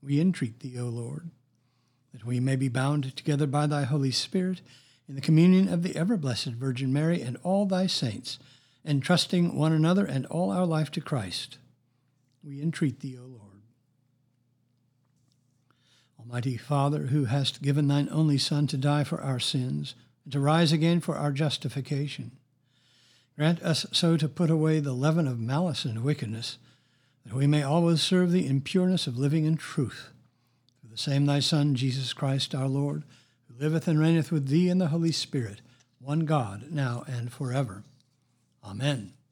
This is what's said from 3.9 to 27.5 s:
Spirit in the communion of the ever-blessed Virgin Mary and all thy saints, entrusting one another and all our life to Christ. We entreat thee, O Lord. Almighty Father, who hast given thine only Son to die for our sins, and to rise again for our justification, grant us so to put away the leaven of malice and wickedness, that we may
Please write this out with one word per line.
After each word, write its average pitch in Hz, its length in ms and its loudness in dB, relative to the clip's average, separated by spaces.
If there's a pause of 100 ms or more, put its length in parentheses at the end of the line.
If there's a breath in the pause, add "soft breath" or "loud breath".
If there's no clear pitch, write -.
Spirit 185 500 -2 (480 soft breath)
in 139 60 -12
the 135 60 -8
communion 185 460 6
of 175 160 0
the 175 140 -4
ever-blessed 151 520 -2
Virgin 131 440 -4
Mary 160 280 0
and 123 220 -6
all 196 220 0
thy 190 200 0
saints, - 540 -4 (460 soft breath)
entrusting 165 720 0
one 156 160 2
another 170 320 4
and 135 220 -4
all 180 240 -2
our 180 140 0
life 156 260 0
to 160 100 -6
Christ. - 560 -6 (840)
We 143 200 -14
entreat 151 400 -2
thee, 127 160 -12
O 123 60 -20
Lord. 104 400 -20 (2500 soft breath)
Almighty 120 380 -4
Father, 143 500 0
who 143 180 2
hast 135 380 -2
given 143 240 2
thine 139 240 4
only 151 260 4
Son 147 300 0
to 143 100 -2
die 147 260 2
for 143 180 -4
our 131 180 -2
sins, 139 560 -4 (280 soft breath)
and - 80 -16
to 139 80 -2
rise 151 320 4
again 165 300 4
for 160 160 -4
our 147 140 0
justification, 139 1040 -4 (1000 soft breath)
grant 165 280 2
us 165 280 0
so 170 240 2
to 151 140 2
put 170 200 0
away 156 300 2
the 143 140 -2
leaven 151 340 2
of 123 120 -2
malice 139 460 -2
and 113 180 -4
wickedness, 120 540 -4 (680 soft breath)
that 98 80 -14
we 139 140 2
may 151 160 4